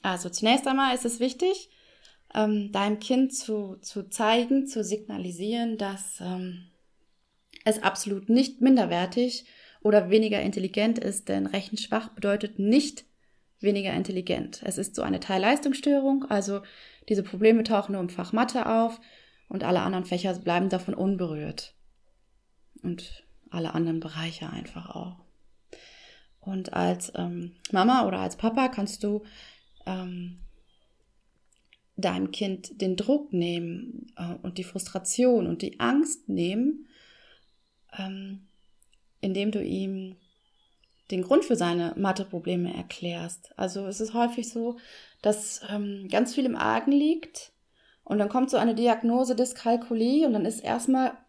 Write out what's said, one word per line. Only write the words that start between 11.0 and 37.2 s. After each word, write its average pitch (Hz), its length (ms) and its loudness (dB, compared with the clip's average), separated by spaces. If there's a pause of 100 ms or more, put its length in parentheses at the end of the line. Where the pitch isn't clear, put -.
denn 196 180 0
rechenschwach 214 600 -4
bedeutet 208 500 -2
nicht 220 460 2 (560)
weniger 196 320 0
intelligent. 180 720 -2
Es - 140 -4
ist - 180 -6
so - 60 -2
eine 185 180 0
Teilleistungsstörung, 269 1040 2
also 202 380 -2 (460)
diese 196 140 2
Probleme 220 400 6
tauchen 202 300 0
nur 190 80 -2
im 175 80 -2
Fach 175 240 -6
Mathe 240 340 2
auf 226 340 2 (520)
und 190 120 -4
alle 180 180 2
anderen 180 240 -2
Fächer 180 320 -2
bleiben 180 320 2
davon 180 240 -2
unberührt. 165 800 -4 (1080)
Und - 400 -10 (280)
alle 165 240 -6
anderen 165 260 0
Bereiche 160 480 -8
einfach - 480 -12
auch. 180 300 -12 (1120)
Und 190 320 -6
als, 180 440 0
ähm, 175 360 -6 (180)
Mama 220 360 6
oder 190 140 -2
als 185 160 -4
Papa 226 320 2
kannst 202 360 -4
du, 208 200 -2 (600)
ähm, 180 540 -8 (1600)
deinem 185 340 -2
Kind 190 500 -6
den 185 160 0
Druck 254 380 0
nehmen, 170 840 -4
äh, 175 260 -8
und 180 140 -10
die 180 80 -8
Frustration 196 840 0
und 170 140 -4
die - 200 -8
Angst 269 500 0
nehmen, 202 580 -2 (1120)